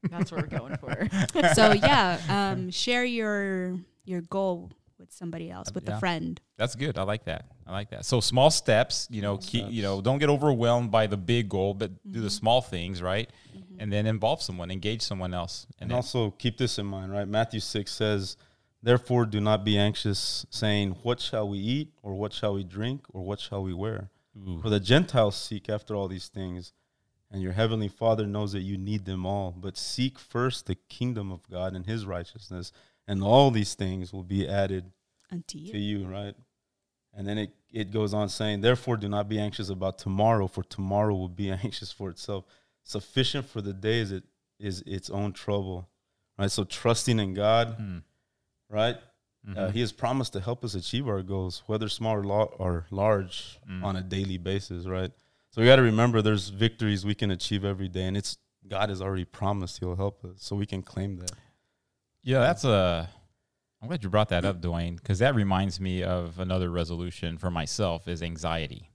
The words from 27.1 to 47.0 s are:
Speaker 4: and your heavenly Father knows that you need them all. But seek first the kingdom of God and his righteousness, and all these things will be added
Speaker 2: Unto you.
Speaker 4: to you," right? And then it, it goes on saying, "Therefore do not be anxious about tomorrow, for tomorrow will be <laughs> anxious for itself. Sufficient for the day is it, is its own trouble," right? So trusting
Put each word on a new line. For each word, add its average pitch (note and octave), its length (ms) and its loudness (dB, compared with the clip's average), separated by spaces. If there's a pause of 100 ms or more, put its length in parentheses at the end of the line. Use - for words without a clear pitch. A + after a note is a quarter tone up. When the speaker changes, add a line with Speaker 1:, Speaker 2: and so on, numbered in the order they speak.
Speaker 4:
and G2 100 -6
your F#2 120 -4
heavenly A2 340 0
Father A2 400 2
knows G#2 240 -4
that G2 100 -4
you G2 160 -4
need G2+ 280 -4
them F#2 200 -6
all. G2 260 -2
But F#2 260 -10
seek - 420 -4
first B2+ 480 -4
the F#2 80 -2
kingdom A2 560 -6
of F2+ 180 -14
God F#2 240 -6
and F2+ 120 -8
his G#2+ 200 -6
righteousness, F2+ 680 -10 (360)
and G2 160 -2
all C3 280 10
these G#2+ 220 2
things F#2 400 -6
will G2 100 -10
be G2 240 0
added F#2+ 440 -2 (400)
Speaker 2:
Unto F3 260 -12
you. E3+ 140 -14
Speaker 4:
to G#2 80 -6
you," G#2 280 -4
right? G2 280 -10 (800)
And G2 140 -8
then G#2 100 -2
it, G#2 140 -4 (200)
it G#2 200 -4
goes G#2 220 0
on G#2 160 0
saying, G#2 320 -2
"Therefore B2 360 4
do G2+ 120 -4
not G#2 180 -2
be G#2+ 120 -2
anxious G#2 300 -4
about F#2+ 280 -4
tomorrow, G2+ 500 2
for F#2 160 -6
tomorrow G2+ 520 0
will F#2 140 -4
be F#2+ 220 -4
<laughs> F#2 140 -4
anxious - 260 -8
for G2 180 -10
itself. G2 360 -8 (380)
Sufficient B2+ 640 -2
for A2 140 -8
the G2 120 -6
day G#2+ 260 0
is G2+ 120 -2
it, F#2 120 -8 (360)
is G2 280 -6
its F#2+ 220 -8
own G2+ 240 -4
trouble," F#2+ 540 -6 (500)
right? G2 140 0
So G#2 140 0
trusting A#2 540 2